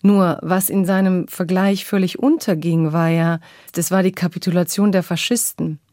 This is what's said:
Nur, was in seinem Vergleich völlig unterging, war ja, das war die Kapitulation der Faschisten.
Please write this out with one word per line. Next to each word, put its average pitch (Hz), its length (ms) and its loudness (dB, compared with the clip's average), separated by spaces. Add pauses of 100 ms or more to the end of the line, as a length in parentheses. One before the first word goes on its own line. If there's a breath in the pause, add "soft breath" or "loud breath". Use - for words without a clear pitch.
Nur, 196 400 4
was 185 280 -2
in 196 140 0
seinem 190 440 0
Vergleich 185 580 -2
völlig 190 320 -2
unterging, 170 720 0
war 165 160 2
ja, 165 320 0 (320 loud breath)
das - 180 -4
war 190 120 2
die 190 100 2
Kapitulation 180 800 0
der 180 100 2
Faschisten. 170 760 -4 (140)